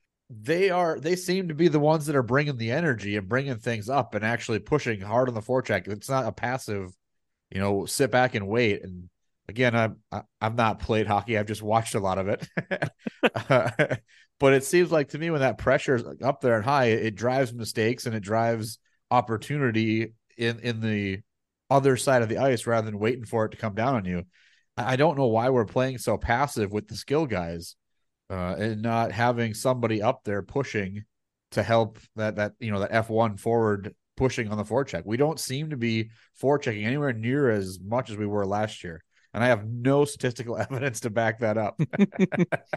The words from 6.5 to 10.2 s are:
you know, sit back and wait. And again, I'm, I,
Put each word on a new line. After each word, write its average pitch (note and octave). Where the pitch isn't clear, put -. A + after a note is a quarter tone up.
you F#2+
know, G2+
sit C3
back B2
and G2
wait. A2
And F2+
again, A#2
I'm, A2+
I, G#2